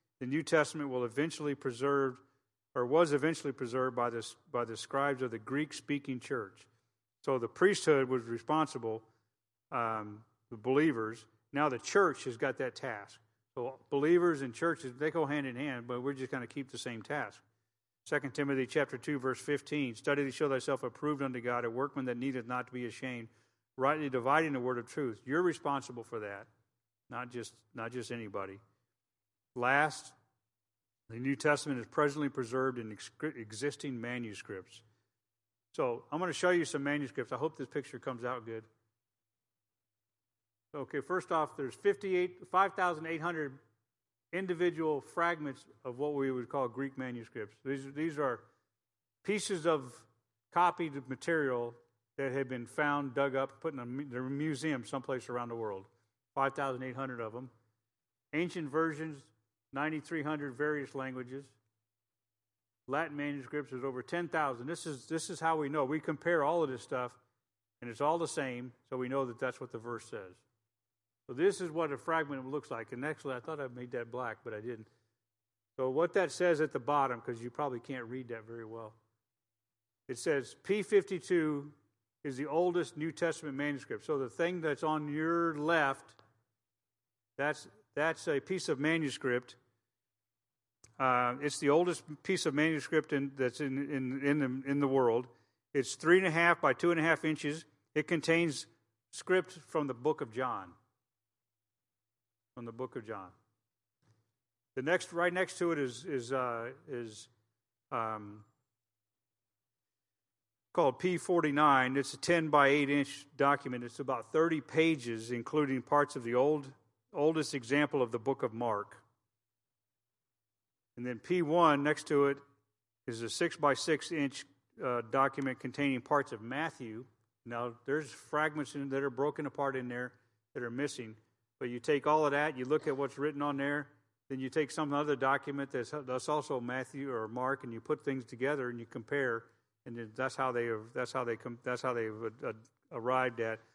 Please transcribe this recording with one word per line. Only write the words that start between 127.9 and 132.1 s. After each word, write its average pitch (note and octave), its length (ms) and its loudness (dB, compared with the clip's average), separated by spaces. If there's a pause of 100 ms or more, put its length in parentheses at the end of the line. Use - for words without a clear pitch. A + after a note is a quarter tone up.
fragments D3+ 640 -2
in, C#3+ 160 -6
that C#3 140 0
are C#3 40 -2
broken C#3+ 380 -2
apart C3+ 300 -2
in B2+ 120 -4
there B2 240 -6 (420)
that B2+ 100 -6
are A#2 60 -6
missing. A#2+ 440 -6 (440)
But C3 100 -4
you A#2+ 100 -6
take C#3+ 280 2
all D#3 180 6